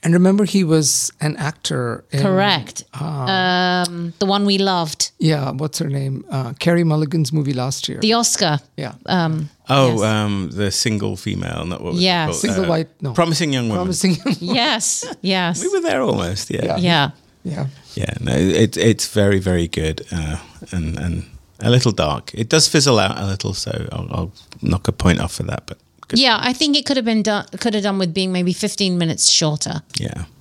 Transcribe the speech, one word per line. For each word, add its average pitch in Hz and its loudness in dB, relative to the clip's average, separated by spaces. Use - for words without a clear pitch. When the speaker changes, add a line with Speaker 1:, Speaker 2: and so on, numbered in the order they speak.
Speaker 1:
And 165 4
remember, 190 6
he 196 2
was 156 2
an 151 -2
actor 135 -4
in, 139 0
Speaker 2:
Correct. 190 2
Speaker 1:
uh, 180 0
Speaker 2:
Um, 170 -6
the 202 2
one 202 2
we 196 4
loved. 180 0
Speaker 1:
Yeah, 151 2
what's 139 -4
her 160 -2
name? 135 -4
Uh, 127 -4
Carey 170 4
Mulligan's 156 2
movie 147 0
last 127 -4
year. - -6
Speaker 2:
The 220 4
Oscar. 196 2
Speaker 1:
Yeah. 143 -8
Speaker 2:
Um, 160 0
Speaker 3:
Oh, 131 4
Speaker 2:
yes. 110 2
Speaker 3:
um, 104 0
the 98 -2
single 104 -2
female, 90 -6
not 87 -8
what 120 -6
was 175 -2
it 180 2
Speaker 2:
Yes. 175 2
Speaker 3:
called? - -4
Speaker 1:
Single 190 0
Speaker 3:
Uh, 175 -2
Speaker 1:
white, 160 0
no. 139 -6
Speaker 3:
Promising 160 0
Young 123 0
Woman. 110 0
Speaker 1:
Promising 185 2
Young - -10
Woman. 180 -2
Speaker 2:
Yes, 233 0
yes. 180 0
Speaker 3:
We 330 0
were 392 0
there 320 0
almost, 98 -2
yeah. 165 -2
Speaker 1:
Yeah. - 0
Speaker 2:
Yeah. 165 2
Speaker 1:
Yeah. 147 -6
Speaker 3:
Yeah, - -4
no, 64 -2
it, 92 4
it's 104 4
very, 101 2
very 90 2
good, 78 -2
uh, 78 -4
and, 82 -4
and 85 -4
a 110 2
little 123 4
dark. 76 -2
It 113 -6
does 160 4
fizzle 139 4
out 95 0
a 98 -4
little, 98 -4
so - -6
I'll, 85 -8
I'll 90 -6
knock - 0
a - 0
point - 2
off - -4
for - -6
that. - -6
But - -16
good. - 0
Speaker 2:
Yeah, 247 4
I 247 0
think 285 0
it 285 -2
could 277 0
have 240 -2
been 220 2
done, 208 -2
could 233 -2
have 208 -2
done 196 0
with 180 0
being 185 -2
maybe 180 0
fifteen 190 -2
minutes 165 2
shorter. - 0
Speaker 3:
Yeah. - -6